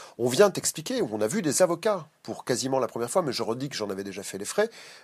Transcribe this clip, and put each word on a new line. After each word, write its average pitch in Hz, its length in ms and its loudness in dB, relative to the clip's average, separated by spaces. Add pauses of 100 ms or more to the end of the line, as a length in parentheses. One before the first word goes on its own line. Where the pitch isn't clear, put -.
(180)
on 120 120 2
vient 180 200 8
t'expliquer, 185 520 -4
on 107 200 -2
a 110 60 2
vu 190 140 0
des 151 200 2
avocats, 170 460 2 (160)
pour - 220 -10
quasiment 131 340 0
la 120 80 0
première 117 220 -4
fois, 190 140 4
mais 135 80 0
je 110 120 -2
redis 123 260 -2
que - 60 -10
j'en 104 140 -4
avais 95 140 -4
déjà 98 200 -8
fait - 140 -8
les 98 80 -6
frais, 214 240 2 (340)